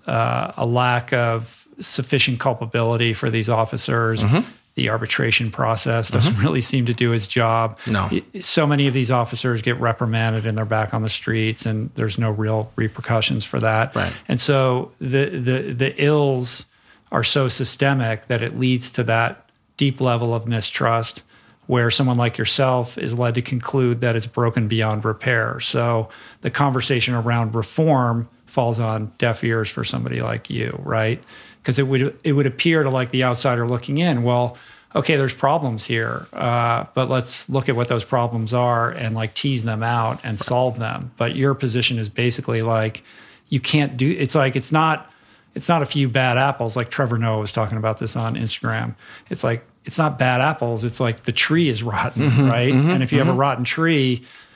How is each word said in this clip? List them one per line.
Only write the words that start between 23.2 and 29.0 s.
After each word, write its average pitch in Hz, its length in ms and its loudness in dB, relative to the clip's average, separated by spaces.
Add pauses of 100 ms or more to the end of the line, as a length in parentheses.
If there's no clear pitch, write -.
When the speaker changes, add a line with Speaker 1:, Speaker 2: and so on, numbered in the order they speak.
Speaker 1:
to 123 60 -2
conclude 123 600 0
that 120 140 2
it's 110 100 -4
broken 117 420 0
beyond 110 380 0
repair. 117 540 -2
So 117 500 0 (320)
the - 100 -2
conversation 127 640 0
around 117 420 0
reform 120 720 2 (180)
falls 117 340 0
on 110 380 -2